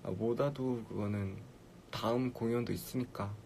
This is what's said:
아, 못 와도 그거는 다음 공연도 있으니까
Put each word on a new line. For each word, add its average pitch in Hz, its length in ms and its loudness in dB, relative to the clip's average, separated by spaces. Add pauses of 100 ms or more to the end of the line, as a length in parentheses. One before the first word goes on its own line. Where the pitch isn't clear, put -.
아, - 80 -2
못 113 280 2
와도 131 480 2
그거는 101 540 0 (480)
다음 123 420 2
공연도 117 400 2
있으니까 104 640 -2 (120)